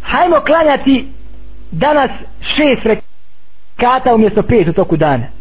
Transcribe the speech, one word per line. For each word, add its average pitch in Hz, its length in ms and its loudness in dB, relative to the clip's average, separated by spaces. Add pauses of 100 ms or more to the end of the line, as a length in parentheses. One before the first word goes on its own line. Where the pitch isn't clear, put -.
hajmo 330 380 2
klanjati 277 640 2 (640)
danas 277 400 2 (300)
šest 277 460 0
rekata - 1300 -2
umjesto 214 280 4
pet 202 260 2
u 165 40 -2
toku 170 240 0
dana. 143 280 2 (160)